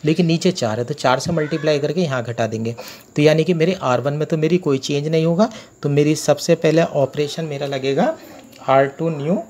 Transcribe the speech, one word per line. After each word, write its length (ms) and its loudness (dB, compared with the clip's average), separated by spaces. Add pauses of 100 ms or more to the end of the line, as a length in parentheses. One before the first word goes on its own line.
लेकिन 200 2
नीचे 280 2
चार 260 -2
है, 60 -4
तो 100 -8
चार 240 2
से 120 -4
multiply 480 0
करके 220 -2
यहाँ 220 -2
घटा 240 -2
देंगे। 280 -4 (400)
तो 60 2
यानी 220 6
कि 100 0
मेरे 300 0
आर 180 2
वन 120 -2
में 140 -4
तो 100 -2
मेरी 220 2
कोई 200 0
change 280 -4
नहीं 180 0
होगा, 240 2 (340)
तो 60 0
मेरी 280 4
सबसे 400 2
पहले 260 2
operation 640 -2
मेरा 220 -6
लगेगा 460 0 (540)
आर 220 6
टू 200 -4
न्यू 400 -2